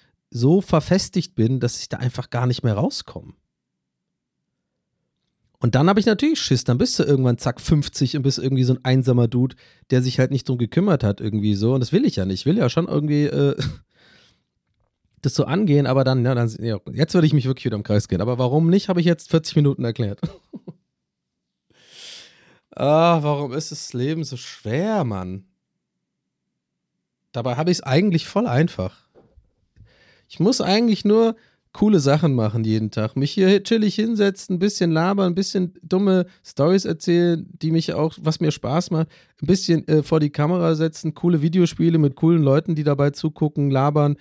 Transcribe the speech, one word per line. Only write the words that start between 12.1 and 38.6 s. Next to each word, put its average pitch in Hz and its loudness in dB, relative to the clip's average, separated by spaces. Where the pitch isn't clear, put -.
ja 95 -2
nicht. 95 -4
Ich - -6
will 175 2
ja 143 0
schon 170 -2
irgendwie, 147 0
äh, 143 0
<laughs> - -8
das 135 -4
so 143 0
angehen, 147 0
aber 131 2
dann, 127 0
ja, 131 0
dann, 120 0
ja, 113 -6
jetzt - -2
würde 170 4
ich 156 2
mich 127 2
wirklich 131 -4
wieder 110 -4
im 101 -6
Kreis 104 0
gehen. 90 -2
Aber 120 -2
warum 147 2
nicht, 196 2
hab 185 0
ich 170 0
jetzt 170 -2
vierzig 165 0
Minuten 139 2
erklärt. 110 -4
<laughs> 160 -4
Ah, 160 2
warum 143 -2
ist 156 -8
das - -14
Leben 151 -2
so 131 -10
schwer, 180 -4
Mann? 95 -6
Dabei 123 -6
hab 160 -4
ich's 180 0
eigentlich 165 0
voll 233 -2
einfach. 123 -2
Ich - -18
muss 220 2
eigentlich 214 0
nur 220 4
coole 208 4
Sachen 143 2
machen 110 0
jeden 110 0
Tag. 107 -4
Mich 143 -2
hier 190 4
chillig 214 0
hinsetzen, 208 -2
ein - -2
bisschen 185 0
labern, 180 0
ein - -4
bisschen 185 -2
dumme 185 0
Storys 185 0
erzählen, 170 0
die 160 -6
mich 165 0
auch, 156 -2
was 156 -2
mir 156 0
Spaß 147 -4